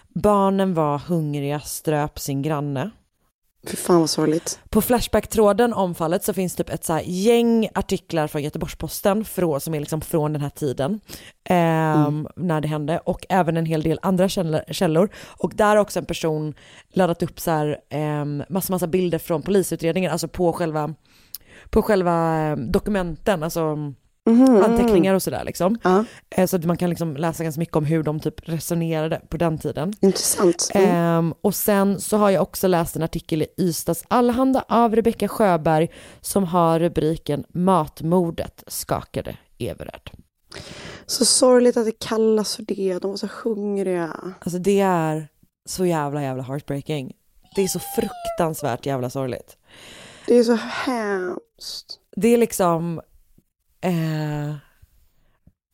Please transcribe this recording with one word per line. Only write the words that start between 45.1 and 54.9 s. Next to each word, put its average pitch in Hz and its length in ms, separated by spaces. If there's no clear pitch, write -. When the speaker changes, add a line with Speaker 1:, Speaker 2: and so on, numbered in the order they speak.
Speaker 1:
så 185 160
jävla, 147 360
jävla 131 220
heartbreaking. 139 680
Det 196 80
är 185 40
så - 120
fruktansvärt 165 1040
jävla 127 240
sorgligt. - 480
Speaker 2:
Det 240 80
är 240 80
så 233 120
hemskt. 214 1400
Speaker 1:
Det 196 120
är 233 100
liksom, 170 640
eh, 151 760